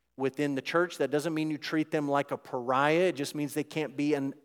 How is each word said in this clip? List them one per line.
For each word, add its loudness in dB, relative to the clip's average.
within -2
the -2
church. 0
That 0
doesn't 0
mean -2
you -4
treat -2
them 0
like 0
a -2
pariah. 2
It 2
just -6
means -4
they -2
can't -4
be 2
an 0